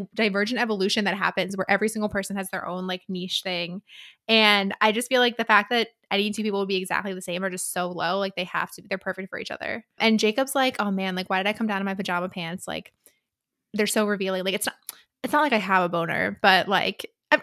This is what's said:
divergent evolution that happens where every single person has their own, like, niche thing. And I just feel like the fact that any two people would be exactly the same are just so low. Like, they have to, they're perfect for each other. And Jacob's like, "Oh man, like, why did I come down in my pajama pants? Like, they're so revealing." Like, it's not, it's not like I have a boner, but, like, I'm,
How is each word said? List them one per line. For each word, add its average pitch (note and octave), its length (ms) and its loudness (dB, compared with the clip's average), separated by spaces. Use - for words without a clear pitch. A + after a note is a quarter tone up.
divergent G#3 480 0
evolution G#3 440 2
that F#3 120 0
happens F#3 400 -2
where F#3+ 140 -2
every G3+ 180 2
single G#3+ 200 -2
person G3 260 -4
has F#3+ 160 -6
their F#3 160 -6
own, F#3 200 -6
like, F#3 200 -6
niche F#3 360 -4
thing. F3 380 -4
And G#3 540 4
I A3 100 6
just A3+ 180 0
feel B3+ 120 4
like A#3+ 160 2
the A3+ 80 -2
fact G#3+ 260 4
that A#3 160 2
any G3+ 200 2
two G#3 120 -4
people G3+ 160 0
would G3 80 -2
be G3 80 0
exactly F#3+ 380 -2
the F#3 80 -10
same F3+ 220 -6
are F#3+ 60 0
just F#3 240 -6
so F3+ 160 0
low. F3 300 0
Like, G3 160 -4
they F3 80 -2
have F3 300 -4
to, F3+ 140 -18
they're G3 120 -4
perfect F#3+ 320 -8
for - 80 -8
each - 120 -8
other. - 340 -8
And A3 220 4
Jacob's A#3 340 0
like, C4 260 2
"Oh G#3 120 -2
man, F#3+ 240 -2
like, F#3 140 -6
why F#3+ 100 0
did F#3 80 0
I G#3 60 0
come A3 140 -4
down G3+ 120 -2
in G3 60 -4
my G3 100 -4
pajama F#3 340 -2
pants? F3 380 -8
Like, - 240 -8
they're G#3 140 2
so G#3+ 180 0
revealing." F#3+ 400 -2
Like, F#3+ 100 0
it's G3+ 120 -2
not, - 80 -6
it's - 100 -6
not D4+ 80 4
like G3+ 120 2
I A3+ 40 4
have F#3+ 260 4
a F3 60 0
boner, E3+ 520 -2
but, F#3+ 280 6
like, - 420 0
I'm, D4+ 120 6